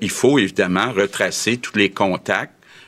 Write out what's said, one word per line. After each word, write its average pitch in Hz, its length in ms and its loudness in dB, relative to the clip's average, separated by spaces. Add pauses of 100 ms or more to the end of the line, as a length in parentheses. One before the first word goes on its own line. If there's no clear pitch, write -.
il 101 80 -4
faut 135 280 2
évidemment 98 540 0
retracer 101 680 -2
tous - 200 -8
les 101 120 4
contacts 98 640 -2 (340)